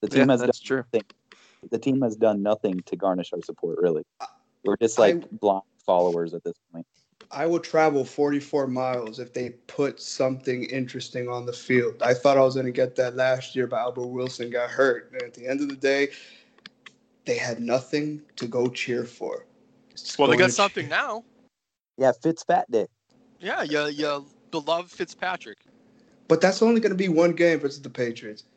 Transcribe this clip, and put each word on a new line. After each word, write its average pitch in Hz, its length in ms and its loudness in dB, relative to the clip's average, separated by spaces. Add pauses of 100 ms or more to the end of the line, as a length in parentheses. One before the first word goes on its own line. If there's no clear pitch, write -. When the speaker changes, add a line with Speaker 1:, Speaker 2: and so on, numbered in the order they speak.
Speaker 1:
The 107 60 -2
Speaker 2:
Yeah, 135 160 2
Speaker 1:
team 131 60 6
has 123 120 6
Speaker 2:
that's 123 180 2
Speaker 1:
done - 80 -16
Speaker 2:
true. 135 100 0 (160)
Speaker 1:
nothing. 110 100 0 (680)
The 117 80 -2
team 135 220 0
has 113 160 0
done 107 260 2
nothing 104 380 -2
to - 160 -8
garnish 90 340 -2
our 87 100 -8
support, 82 380 -8
really. 85 240 0 (160)
Speaker 3:
I, - 60 -12 (400)
Speaker 1:
We're 104 120 2
just, 113 220 0
Speaker 3:
I 110 140 8
Speaker 1:
like, 170 260 -6
blind 98 240 0 (220)
followers 87 480 2
at 85 100 -10
this 85 120 -8 (180)
point. 82 120 -14 (460)
Speaker 3:
I 143 160 -6
will 170 120 0
travel 156 460 2
forty-four 143 640 -2
miles 127 520 -4
if 123 140 -14
they 123 180 -6 (140)
put 139 360 -4
something 131 640 -4
interesting 127 640 -6
on 123 180 -8
the 120 60 -8
field. 120 500 0
I 123 100 4
thought 135 240 4
I 139 40 6
was 131 140 4
gonna 131 140 -2
get 127 280 -2
that 123 180 0
last 131 400 -2
year, 127 100 0
but 120 140 4
Albert 123 280 -2
Wilson 123 440 -6
got 120 180 0
hurt. 127 440 2
And 123 100 -8
at 120 100 -12
the 120 140 -14
end 139 140 -2
of 147 80 -4
the 139 60 -8
day, 139 340 2 (1160)
they 120 120 -4
had 120 220 -6
nothing 147 640 -2 (140)
to 123 100 -8
go 123 220 0
cheer 123 380 -4
for. - 400 -10 (500)
Just - 240 -12
Speaker 4:
Well, 143 80 6
they 127 60 6
Speaker 3:
going - 80 2
Speaker 4:
got 185 60 8
Speaker 3:
to 185 40 2
Speaker 4:
something 202 320 0
Speaker 3:
cheer. 127 60 -10
Speaker 4:
now. 226 340 -4 (720)
Speaker 1:
Yeah, 127 140 4
Fitz 160 320 -2
Fat - 260 0
Dick. 110 200 0 (500)
Speaker 4:
Yeah, 262 240 -4
your, 147 260 -2
your 147 360 -4 (260)
beloved 165 400 -4
Fitzpatrick. 175 680 -8 (680)
Speaker 3:
But 233 120 6
that's 185 220 4
only 226 200 6
gonna 202 120 2
be 185 160 0
one 170 220 6
game 165 280 4
versus 143 220 -6
the 135 80 -12
Patriots. 117 540 -8 (140)